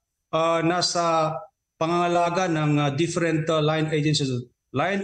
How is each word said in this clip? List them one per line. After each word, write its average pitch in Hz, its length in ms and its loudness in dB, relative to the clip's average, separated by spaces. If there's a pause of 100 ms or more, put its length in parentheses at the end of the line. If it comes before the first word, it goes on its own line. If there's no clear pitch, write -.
(320)
uh, 165 320 0
nasa 165 720 0 (400)
pangangalaga 175 720 0
ng, 156 320 0
uh, 147 160 2
different, 165 560 0
uh, 156 80 2
line 156 320 0
agencies, 151 400 0 (400)
line 185 320 -2